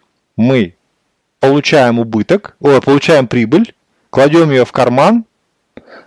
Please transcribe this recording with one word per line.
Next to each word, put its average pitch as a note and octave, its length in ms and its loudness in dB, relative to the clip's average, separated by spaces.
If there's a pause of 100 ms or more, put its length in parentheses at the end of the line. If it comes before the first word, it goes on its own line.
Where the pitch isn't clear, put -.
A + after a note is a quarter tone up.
(360)
мы A2+ 380 -2 (640)
получаем C3+ 640 0
убыток, A2+ 600 -4
о, C#3 200 2
получаем C#3+ 480 0
прибыль, B2+ 460 -2 (360)
кладем D3+ 400 2
ее C3 140 2
в - 80 -8
карман, C#3+ 520 0 (840)